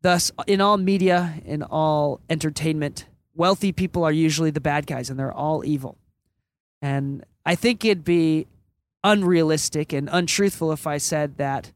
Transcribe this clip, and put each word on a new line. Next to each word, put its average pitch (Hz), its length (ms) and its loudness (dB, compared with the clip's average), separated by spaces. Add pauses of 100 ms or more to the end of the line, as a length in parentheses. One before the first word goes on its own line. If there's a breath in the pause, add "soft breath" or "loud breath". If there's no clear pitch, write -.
Thus, 175 300 2 (160)
in 196 120 2
all 202 160 4
media, 180 580 2 (100)
in 151 180 -6
all 151 640 0
entertainment, 156 800 -4 (300)
wealthy 185 340 2
people 180 320 -2
are 156 80 2
usually 160 400 2
the 147 100 -4
bad 147 260 -2
guys 127 220 -8
and 131 80 -8
they're 135 160 -6
all 156 320 -4
evil. 139 340 -4 (840)
And 139 420 -4 (220)
I 170 80 2
think 226 300 0
it'd 202 180 2
be 160 460 2 (560)
unrealistic 165 880 2
and 143 180 -4
untruthful 175 640 0
if 151 120 -6
I 147 140 -2
said 147 380 -2
that 139 400 -4